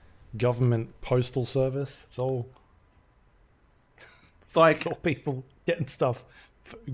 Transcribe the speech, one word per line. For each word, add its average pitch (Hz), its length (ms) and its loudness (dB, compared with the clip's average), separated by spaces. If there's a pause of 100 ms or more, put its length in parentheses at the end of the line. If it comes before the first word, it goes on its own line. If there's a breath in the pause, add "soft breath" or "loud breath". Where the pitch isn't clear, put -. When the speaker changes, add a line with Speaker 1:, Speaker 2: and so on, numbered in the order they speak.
(380 soft breath)
Speaker 1:
government 120 640 0
postal 127 440 0
service. 135 640 -2
It's - 120 -14
all, 127 280 -2 (1900 loud breath)
Speaker 2:
It's - 140 -6
like 160 220 8
Speaker 1:
it's - 100 -4
all 165 80 -4
people 135 480 -4 (220)
getting 170 220 0
stuff, - 380 -2 (400 loud breath)
f-, - 100 -18 (180)